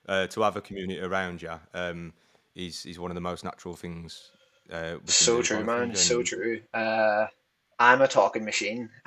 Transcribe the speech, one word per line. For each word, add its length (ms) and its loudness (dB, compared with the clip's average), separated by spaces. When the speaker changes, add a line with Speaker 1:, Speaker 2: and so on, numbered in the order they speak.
Speaker 1:
uh, 200 0
to 140 -4
have 140 2
a 60 -6
community 400 -8
around 400 -4
you, 100 -10
um, 400 -8
is, 300 -10
is 140 -14
one 120 -8
of 40 -8
the 60 -8
most 220 -6
natural 320 -10
things, 560 -14
uh, 340 -6
we 80 -2
can 160 4
Speaker 2:
So 120 4
Speaker 1:
do 20 0
Speaker 2:
true, 200 0
Speaker 1:
kind 20 -2
of 80 0
thing, 140 0
Speaker 2:
man, 80 -6
so 260 2
Speaker 1:
genuinely. 20 0
Speaker 2:
true. 380 -4
Uh, 540 2
I'm 220 8
a 60 6
talking 380 4
machine, 460 -4